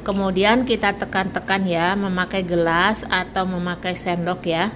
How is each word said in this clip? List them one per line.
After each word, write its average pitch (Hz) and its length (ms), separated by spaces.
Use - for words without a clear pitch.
kemudian 196 640
kita 214 240
tekan-tekan 190 720
ya, 175 320
memakai 185 480
gelas 175 640
atau 185 400
memakai 180 480
sendok 175 480
ya. 170 320